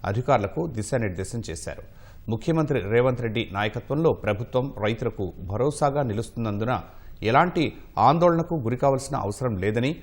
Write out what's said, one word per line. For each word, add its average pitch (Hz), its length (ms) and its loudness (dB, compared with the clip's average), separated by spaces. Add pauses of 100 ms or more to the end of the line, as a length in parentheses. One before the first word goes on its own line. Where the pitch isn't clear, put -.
అధికారులకు 110 600 0
దిశానిర్దేశం 110 840 -4
చేశారు. - 340 -8 (440)
ముఖ్యమంత్రి 147 520 0
రేవంత్ 120 400 4
రెడ్డి 113 220 -2 (100)
నాయకత్వంలో 120 600 0
ప్రభుత్వం 113 680 -2
రైతులకు 107 480 -2 (120)
భరోసాగా 139 640 0
నిలుస్తున్నందున 110 720 -2 (480)
ఎలాంటి 151 420 4 (340)
ఆందోళనకు 165 560 6
గురికావాల్సిన 135 600 0
అవసరం 107 400 -2
లేదని 110 360 0 (100)